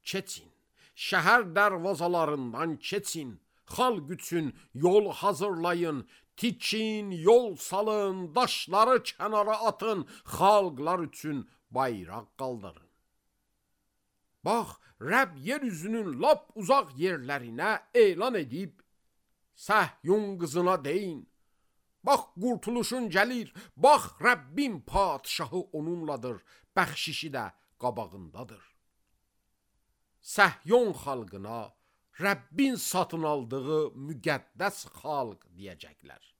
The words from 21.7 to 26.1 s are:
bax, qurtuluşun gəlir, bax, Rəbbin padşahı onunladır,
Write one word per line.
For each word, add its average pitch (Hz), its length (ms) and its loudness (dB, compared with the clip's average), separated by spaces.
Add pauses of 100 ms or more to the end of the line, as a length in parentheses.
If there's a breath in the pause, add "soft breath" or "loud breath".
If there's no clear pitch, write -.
bax, 269 180 4 (200)
qurtuluşun 240 680 -2
gəlir, 214 420 0 (220 loud breath)
bax, 254 300 8 (160)
Rəbbin 151 640 0
padşahı 170 800 -4 (120)
onunladır, 151 640 -6 (380 soft breath)